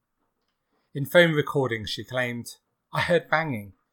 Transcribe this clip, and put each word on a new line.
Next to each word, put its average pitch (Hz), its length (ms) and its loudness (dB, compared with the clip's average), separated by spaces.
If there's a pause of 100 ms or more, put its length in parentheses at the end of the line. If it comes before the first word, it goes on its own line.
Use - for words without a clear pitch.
(920)
In 139 120 -6
phone 170 280 6
recordings, 127 560 -2
she 113 140 -8
claimed, 120 520 -6 (380)
"I 143 80 -2
heard 170 280 0
banging. 135 440 -4 (200)